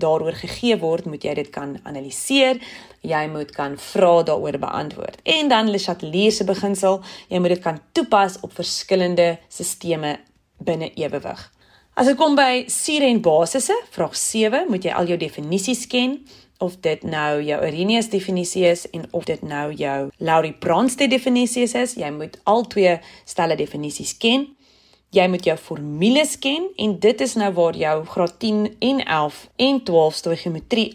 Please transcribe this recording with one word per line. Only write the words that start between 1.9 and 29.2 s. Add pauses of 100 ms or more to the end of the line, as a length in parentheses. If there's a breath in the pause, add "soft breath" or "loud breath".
jy (100)
moet
kan (140)
vrae
daaroor
beantwoord. (160)
En
dan
Le
Chatelier
se
beginsel, (260 loud breath)
jy
moet
dit
kan (100)
toepas
op
verskillende (160)
sisteme (480)
binne
ewewig. (520 soft breath)
As
dit
kom
by
sure
en
basisse, (160)
vraag
sewe,
moet
jy
al
jou
definisies
ken. (400 loud breath)
Of
dit
nou
jou
Arrhenius
definisie
is
en
of
dit
nou
jou
Laurie
Bronsted
definisie
is,
jy
moet
al
twee (240 loud breath)
stelle
definisies
ken. (680 soft breath)
Jy
moet
jou
formules (100)
ken (180)
en
dit
is
nou
waar
jou (180)
graad (100)
tien (180)
en
elf (260)